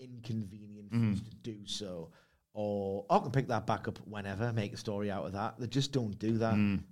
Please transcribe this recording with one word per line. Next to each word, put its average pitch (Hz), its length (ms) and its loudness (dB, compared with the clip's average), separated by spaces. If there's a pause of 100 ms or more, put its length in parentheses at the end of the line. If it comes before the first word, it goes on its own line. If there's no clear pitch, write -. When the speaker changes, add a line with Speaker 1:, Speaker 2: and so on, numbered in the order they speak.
Speaker 1:
inconvenient 107 880 -8
for 113 60 2
Speaker 2:
Mm. 113 180 6
Speaker 1:
us 95 60 0
to - 160 -12
do 104 300 -10
so. 87 440 -6 (440)
Or 101 540 0
I 180 120 8
can 151 100 -4
pick 131 180 4
that 113 200 2
back 107 180 2
up 104 180 -4
whenever, 104 480 -2
make 107 200 0
a - 40 -10
story 104 360 -2
out 95 140 -2
of 87 60 -6
that. 101 280 -4
They 117 80 -4
just 139 240 0
don't 113 260 0
do 113 200 2
that. 113 160 4
Speaker 2:
Mm. 101 260 6 (120)